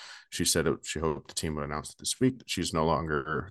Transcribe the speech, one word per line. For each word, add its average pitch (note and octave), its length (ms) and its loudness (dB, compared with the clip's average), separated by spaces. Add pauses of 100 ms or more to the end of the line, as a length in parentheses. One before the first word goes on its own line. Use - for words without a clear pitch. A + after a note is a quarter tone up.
(300)
She - 160 -2
said D#2+ 220 4
it, D2+ 160 2
she - 160 -6
hoped D2+ 300 -2
the - 40 -16
team D#2 220 -2
would D2+ 80 -2
announce D2 280 -6
it - 60 -20
this - 220 -4
week, C3 200 2
that - 100 -14
she's E2 240 -2
no D#2+ 120 4
longer D2+ 640 0